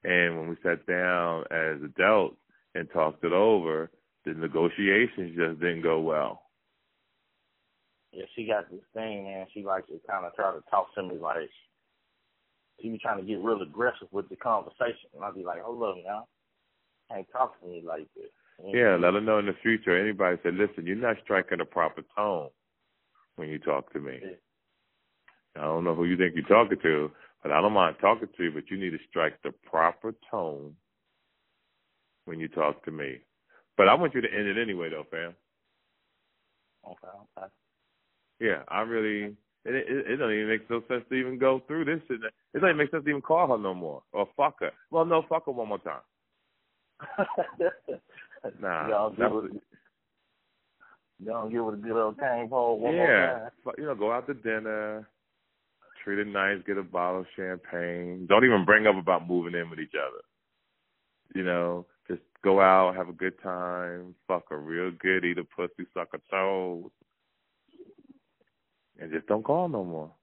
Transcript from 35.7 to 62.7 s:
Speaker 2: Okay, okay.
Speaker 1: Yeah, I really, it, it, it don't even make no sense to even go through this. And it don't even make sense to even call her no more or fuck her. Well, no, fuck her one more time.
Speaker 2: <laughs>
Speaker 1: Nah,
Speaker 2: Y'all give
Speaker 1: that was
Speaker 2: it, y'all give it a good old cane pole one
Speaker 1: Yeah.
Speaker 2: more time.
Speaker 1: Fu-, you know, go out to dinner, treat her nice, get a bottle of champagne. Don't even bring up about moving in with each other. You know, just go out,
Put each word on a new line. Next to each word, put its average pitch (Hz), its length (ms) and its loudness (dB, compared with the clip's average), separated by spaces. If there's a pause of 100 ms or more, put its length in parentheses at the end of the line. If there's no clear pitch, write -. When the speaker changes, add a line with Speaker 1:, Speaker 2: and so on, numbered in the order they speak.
Speaker 2:
Okay, 87 220 -20 (300)
okay. 95 100 -12 (920)
Speaker 1:
Yeah, 92 280 2
I 101 140 0
really, 107 540 -2 (300)
it, 120 100 -4
it, 135 360 -2
it 131 60 -2
don't 120 140 0
even 107 160 0
make 110 220 -2
no 117 180 -2
sense 120 220 -4
to 131 60 -2
even 127 240 -2
go 131 280 4
through 156 180 -4
this. 160 240 -2
And 113 140 -4
it - 360 -8
don't 185 100 6
even 156 80 4
make 147 140 2
sense 156 140 -4
to 147 40 0
even 143 120 0
call 165 260 4
her 123 100 2
no 98 160 -2
more 78 300 -8 (100)
or 101 140 0 (100)
fuck 143 220 2
her. 85 120 -2 (200)
Well, 165 140 4
no, 160 180 4
fuck 160 240 -2
her 143 40 -4
one 117 180 -4
more 101 100 -4
time. 69 220 -10 (1000)
Speaker 2:
<laughs> - 180 -10 (1400)
Speaker 1:
Nah, 82 260 -2
Speaker 2:
Y'all 107 220 2
give 107 100 -10
Speaker 1:
that 104 120 4
was 107 220 -4
Speaker 2:
it, 104 80 -14 (1600)
y'all 110 240 -6
give 117 160 -2
it 107 80 -4
a 104 40 -8
good 113 240 -2
old 107 180 0
cane 120 300 -2
pole 120 300 2
one 127 160 0
Speaker 1:
Yeah. 175 60 2 (260)
Speaker 2:
more - 120 -2
time. - 120 -10 (120)
Speaker 1:
Fu-, 123 180 -6
you 151 60 -8
know, 135 80 -4
go 107 180 0
out 127 140 -4
to 143 60 -6
dinner, 110 720 -4 (960)
treat 101 160 -2
her 104 60 -2
nice, 98 400 -2
get 98 120 -2
a 98 60 -4
bottle 90 380 -2
of 90 140 -10
champagne. 87 920 -6
Don't 113 180 4
even 107 180 6
bring 107 240 -2
up 101 80 6
about 87 320 0
moving 87 320 -2
in 82 100 -8
with 80 120 -14
each 76 120 -12
other. 67 280 -8 (1120)
You 92 80 -2
know, 87 420 -2 (220)
just 90 140 -6 (200)
go 98 200 8
out, 92 340 8